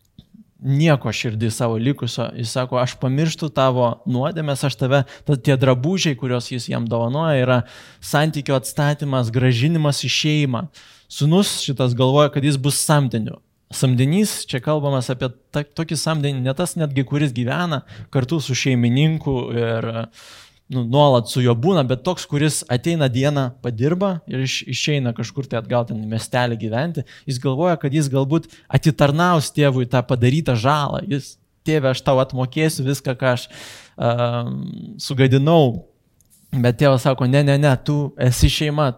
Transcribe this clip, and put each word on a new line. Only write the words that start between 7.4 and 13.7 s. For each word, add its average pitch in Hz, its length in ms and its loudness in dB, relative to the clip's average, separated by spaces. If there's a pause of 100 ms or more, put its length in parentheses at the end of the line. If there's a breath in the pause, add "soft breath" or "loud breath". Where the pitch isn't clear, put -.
yra 123 200 4 (400 loud breath)
santykio 147 560 0
atstatymas, 139 720 -2
grąžinimas 135 720 2
į 127 160 -4
šeimą. 151 480 0 (400 loud breath)
Sūnus 170 540 2
šitas 127 320 0
galvoja, 135 400 4
kad 139 100 -2
jis 143 140 2
bus 135 240 0
samdiniu. 120 580 0 (340)